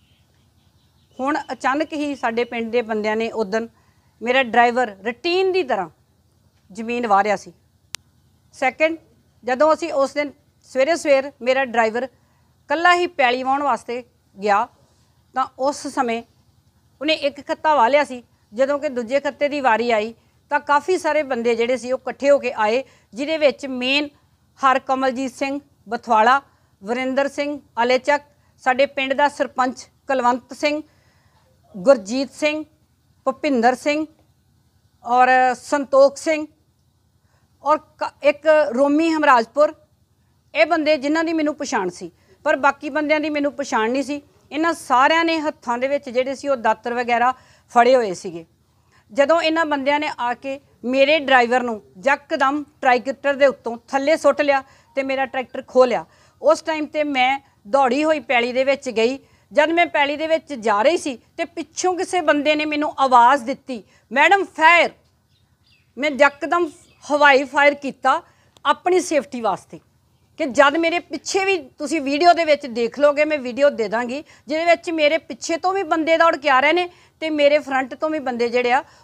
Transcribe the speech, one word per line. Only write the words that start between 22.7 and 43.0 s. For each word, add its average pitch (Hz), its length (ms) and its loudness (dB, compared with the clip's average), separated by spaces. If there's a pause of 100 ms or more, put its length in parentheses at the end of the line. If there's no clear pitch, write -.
ਜਿਹਦੇ 294 240 -4
ਵਿੱਚ 277 280 0
main 269 420 -2 (520)
ਹਰਕਮਲਜੀਤ 262 760 -2
ਸਿੰਘ 277 260 -6 (280)
ਬਥਵਾਲਾ, 233 540 2 (400)
ਵਰਿੰਦਰ 262 460 -2
ਸਿੰਘ 285 320 -6 (180)
ਆਲੇਚੱਕ, 254 440 0 (360)
ਸਾਡੇ 262 280 0
ਪਿੰਡ 269 260 -6
ਦਾ 277 160 2
ਸਰਪੰਚ 254 540 -4
ਕੁਲਵੰਤ 247 720 -4
ਸਿੰਘ, 302 300 -4 (920)
ਗੁਰਜੀਤ 240 540 0
ਸਿੰਘ, 302 340 -4 (600)
ਭੁਪਿੰਦਰ 254 500 0
ਸਿੰਘ 302 320 -4 (960)
ਔਰ 247 240 4 (260)
ਸੰਤੋਖ 277 640 2
ਸਿੰਘ 311 300 -4 (1160)
ਔਰ 294 160 2
ਕ-, - 340 -10 (100)
ਇੱਕ 285 240 0 (300)
ਰੋਮੀ 285 340 2
ਹਮਰਾਜਪੁਰ, 294 640 2 (800)
ਇਹ 311 120 4
ਬੰਦੇ 311 300 0
ਜਿਨ੍ਹਾਂ 302 280 -2
ਦੀ 320 80 -4
ਮੈਨੂੰ 302 220 -2
ਪਛਾਣ 220 340 -4
ਸੀ, 175 220 -12 (340)
ਪਰ 302 120 2
ਬਾਕੀ 285 340 -2
ਬੰਦਿਆਂ 302 300 -2